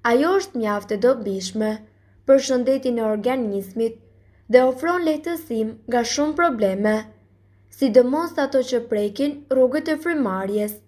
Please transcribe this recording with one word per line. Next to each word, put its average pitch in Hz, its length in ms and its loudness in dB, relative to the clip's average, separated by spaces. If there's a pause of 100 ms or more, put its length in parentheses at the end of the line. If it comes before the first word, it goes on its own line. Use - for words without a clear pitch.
Ajo 277 320 2
është 381 220 -4
mjaft 208 340 -4
e 208 60 -4
dobishme 214 720 -2 (560)
për 269 140 6
shëndetin 262 560 0
e 226 80 -2
organizmit 220 920 -4 (520)
dhe 247 120 8
ofron 320 420 0
lehtësim 302 640 -4 (140)
nga 240 200 0
shumë 294 320 -2
probleme, 214 600 2 (720)
sidomos 269 720 2
ato 269 240 0
që 247 240 -2
prekin 214 500 -4 (100)
rrugët 262 420 2
e 311 80 -2
frymarrjes. 208 760 -4 (140)